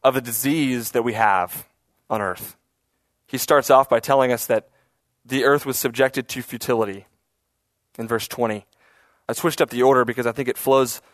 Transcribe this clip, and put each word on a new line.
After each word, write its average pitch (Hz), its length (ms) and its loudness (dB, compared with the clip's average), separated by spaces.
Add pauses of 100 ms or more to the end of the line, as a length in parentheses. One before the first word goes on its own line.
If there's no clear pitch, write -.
of 135 100 4
a 131 60 -2
disease 123 680 -2
that 117 120 0
we 117 100 -2
have 98 540 -2 (420)
on 110 120 -4
earth. 92 340 -8 (720)
He 131 100 -8
starts - 320 2
off 135 200 6
by 117 100 2
telling 131 320 2
us 120 140 -2
that 113 240 -2 (540)
the 127 220 -2
earth 139 200 2
was 131 120 -4
subjected 127 500 0
to 127 140 -10
futility 110 640 -4 (920)
in 113 100 -10
verse 110 200 -4
twenty. 107 380 -4 (640)
I 117 40 -2
switched - 280 -2
up 143 80 0
the 123 140 0
order 131 200 6
because 120 220 -4
I 117 80 -2
think 127 160 -6
it - 80 -2
flows 131 420 2 (140)